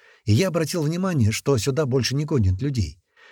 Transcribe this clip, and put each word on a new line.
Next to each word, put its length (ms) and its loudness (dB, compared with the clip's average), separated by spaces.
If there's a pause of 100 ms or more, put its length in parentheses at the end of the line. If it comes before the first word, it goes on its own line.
(260)
И 80 2
я 160 4
обратил 340 -2
внимание, 480 0
что 260 0
сюда 280 -2
больше 300 -2
не 100 -2
гонят 360 0
людей. 380 -4 (320)